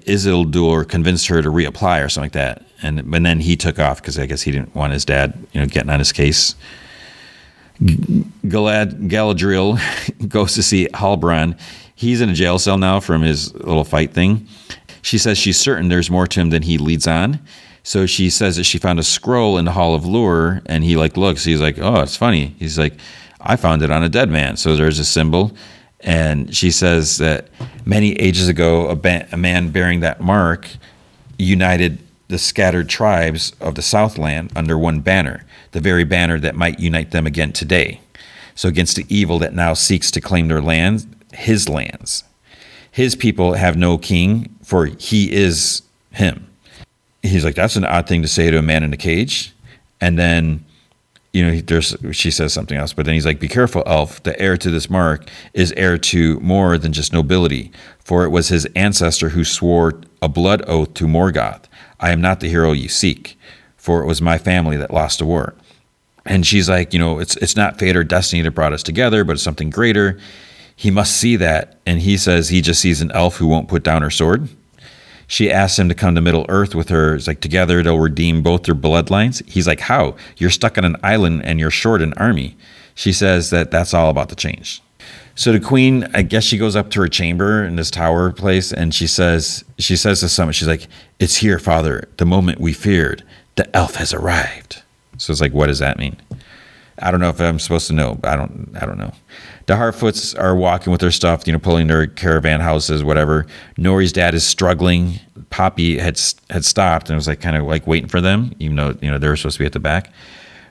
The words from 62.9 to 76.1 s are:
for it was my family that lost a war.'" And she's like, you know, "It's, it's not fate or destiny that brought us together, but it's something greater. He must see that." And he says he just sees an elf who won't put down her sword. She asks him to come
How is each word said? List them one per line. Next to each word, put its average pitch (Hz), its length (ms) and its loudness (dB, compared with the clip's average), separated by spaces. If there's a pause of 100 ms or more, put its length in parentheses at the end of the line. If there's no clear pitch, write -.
for 85 260 0
it 67 40 -4
was 78 160 -2
my 82 160 2
family 82 400 0
that 71 160 -8
lost 78 260 -2
a 78 60 -2
war.'" 80 280 -2 (720)
And 92 220 2
she's 92 220 2
like, 90 240 0
you 87 60 2
know, 82 200 0
"It's, 82 180 -4
it's - 200 -2
not 101 220 0
fate 92 180 2
or 85 80 2
destiny 85 380 0
that 80 80 0
brought 76 220 0
us 76 100 -8
together, 107 420 2
but 80 80 -2
it's 71 100 -4
something 78 280 -4
greater. 101 460 2 (600)
He 104 140 0
must 98 260 0
see 117 200 2
that." 80 480 -2
And 85 140 0
he 98 160 2
says 87 320 2
he 87 140 2
just 82 180 0
sees 82 220 2
an 82 100 -2
elf 87 260 0
who 80 100 0
won't 80 200 2
put 85 160 -2
down 78 180 0
her 76 100 -2
sword. 117 360 0 (800)
She - 220 0
asks 95 260 2
him 90 120 2
to 85 40 2
come 87 220 2